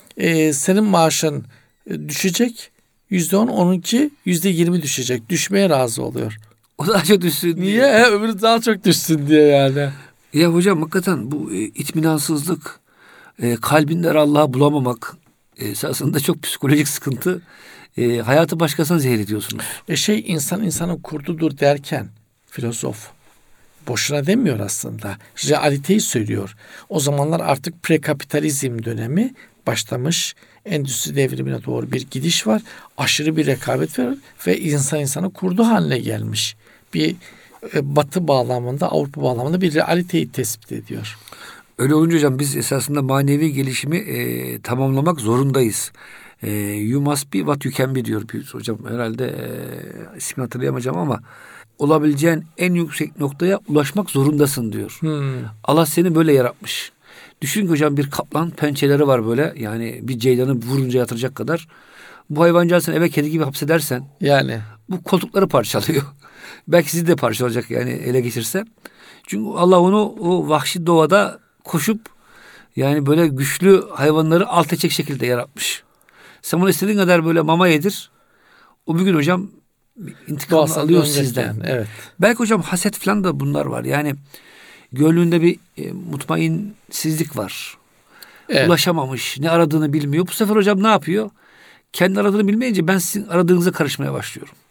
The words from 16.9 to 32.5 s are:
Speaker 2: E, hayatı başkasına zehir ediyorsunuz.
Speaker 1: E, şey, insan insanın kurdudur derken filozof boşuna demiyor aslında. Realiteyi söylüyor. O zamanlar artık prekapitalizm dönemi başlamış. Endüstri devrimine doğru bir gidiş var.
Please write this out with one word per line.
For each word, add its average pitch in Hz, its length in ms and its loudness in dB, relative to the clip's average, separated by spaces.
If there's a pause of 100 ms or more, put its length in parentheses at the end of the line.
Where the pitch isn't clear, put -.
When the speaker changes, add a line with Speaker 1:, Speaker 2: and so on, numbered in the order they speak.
Speaker 2:
E, 120 200 0
hayatı 147 420 2
başkasına 165 400 0
zehir 127 200 2
ediyorsunuz. 104 440 -6 (260)
Speaker 1:
E, 165 60 -4
şey, 214 320 0
insan 175 360 -4
insanın 170 340 -4
kurdudur 156 600 -6
derken 143 500 0 (420)
filozof 117 600 -8 (760)
boşuna 139 400 -2
demiyor 185 320 2
aslında. 107 580 -8 (320)
Realiteyi 147 520 2
söylüyor. 104 540 -4 (340)
O 180 100 -2
zamanlar 143 400 0
artık 160 440 -4
prekapitalizm 147 1000 -2
dönemi 120 500 -2 (340)
başlamış. 127 680 -4 (300)
Endüstri 143 500 -4
devrimine 131 500 -2
doğru 123 260 -6
bir 127 200 -6
gidiş 165 360 -2
var. 220 140 2 (360)